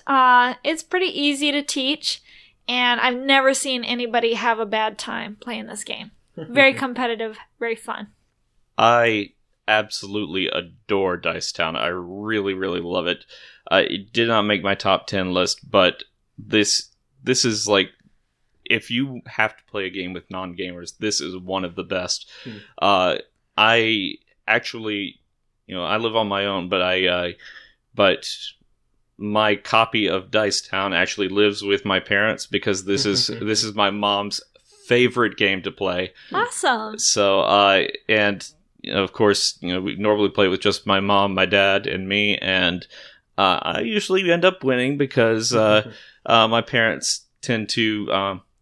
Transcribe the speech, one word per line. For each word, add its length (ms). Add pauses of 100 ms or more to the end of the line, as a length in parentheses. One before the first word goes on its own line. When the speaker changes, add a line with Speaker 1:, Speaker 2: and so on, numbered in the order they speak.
Speaker 1:
Uh, 480 (100)
it's 180
pretty 240
easy 460
to 100
teach, 600 (440)
and 340
I've 180
never 360
seen 300
anybody 500
have 240
a 80
bad 320
time 420
playing 260
this 180
game. 280 (240)
Very 380
Speaker 2:
<laughs> 100
Speaker 1:
competitive, 540 (200)
very 180
fun. 320 (720)
Speaker 3:
I 540 (360)
absolutely 800
adore 680
Dice 360
Town. 240
I 120
really, 680
really 260
love 260
it. 180 (460)
Uh, 180
it 240
did 160
not 140
make 200
my 120
top 320
ten 260
list, 380
but 320 (360)
this, 500 (340)
this 220
is, 240
like, 220 (720)
if 260
you 360
have 300
to 80
play 220
a 40
game 220
with 180
non-gamers, 680
this 220
is 160
one 280
of 100
the 100
best. 440 (160)
Speaker 2:
Hmm. 60 (300)
Speaker 3:
Uh, 340 (420)
I 580 (320)
actually, 760 (460)
you 80
know, 100
I 140
live 180
on 120
my 180
own, 220
but 140
I, 240
uh, 220 (640)
but 340 (880)
my 400
copy 520
of 220
Dice 300
Town 320
actually 360
lives 340
with 220
my 140
parents 480
because 380
this 200
is, 220
Speaker 2:
<laughs> 160
Speaker 3:
this 220
is 100
my 160
mom's 500 (460)
favorite 500
game 260
to 100
play. 400 (200)
Speaker 1:
Awesome. 680
Speaker 3:
So, 420
uh, 440 (240)
and, 400 (340)
you 120
know, 80
of 100
course, 480
you 140
know, 60
we 160
normally 340
play 180
with 120
just 260
my 140
mom, 340
my 120
dad, 400
and 220
me, 300
and, 480 (500)
uh, 260
I 180
usually 500
end 140
up 180
winning 360
because, 560
uh, 360 (180)
Speaker 2:
<laughs> 180
Speaker 3:
uh, 220
my 120
parents 640 (180)
tend 300
to, 420
um, 300 (200)